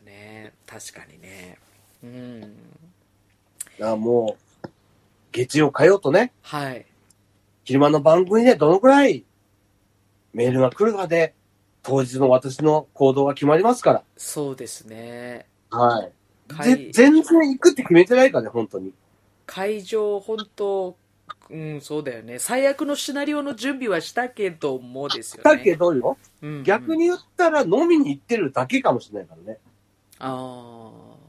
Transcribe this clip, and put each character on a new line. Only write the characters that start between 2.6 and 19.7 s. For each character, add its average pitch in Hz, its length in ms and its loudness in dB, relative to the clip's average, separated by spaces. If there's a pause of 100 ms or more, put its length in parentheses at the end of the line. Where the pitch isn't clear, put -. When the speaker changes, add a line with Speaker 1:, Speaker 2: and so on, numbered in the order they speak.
Speaker 2:
ら 110 40 -2
も 113 400 -2 (280)
う、 - 40 -14 (640)
月 127 280 -4
曜、 151 120 2
火 - 140 2
曜 196 140 6
と 139 120 -2
ね。 220 300 2
Speaker 1:
は 143 300 -10
い。 120 140 -16 (760)
Speaker 2:
昼 131 160 0
間 147 120 6
の 151 100 2
番 165 240 4
組 220 180 2
で 240 120 6
ど 156 140 2
の 185 100 4
く 240 80 2
ら 277 200 6
い 147 160 -4 (1080)
メ 120 160 0
ー - 20 0
ル 127 80 0
が 127 100 4
来 196 140 -4
る 220 140 2
か 185 100 -6
で、 165 260 0 (500)
当 135 200 0
日 123 100 -8
の 131 160 2
私 127 320 2
の 151 320 2
行 135 180 4
動 139 140 0
が 143 80 0
決 143 120 -4
ま 151 120 4
り 185 60 0
ま 240 120 2
す - 80 -8
か 143 100 4
ら。 - 100 -2 (120)
Speaker 1:
そ 143 360 -10
う 131 40 -14
で 127 120 -14
す - 200 -18
ね。 120 600 -18 (220)
Speaker 2:
は 117 340 0
い。 90 80 -16 (360)
Speaker 1:
会- 220 300 0
Speaker 2:
ぜ-、 190 160 -14
全 294 280 8
然 320 300 4
行 262 80 -6
く 349 120 6
っ - 20 2
て - 80 -8
決 - 120 0
め 185 120 10
て 247 100 0
な 262 80 6
い 269 80 4
か 143 60 -6
ら 113 80 -2
ね、 107 40 -12
本 110 180 -4
当 98 120 -14
に。 95 140 -12 (520)
Speaker 1:
会 202 380 -8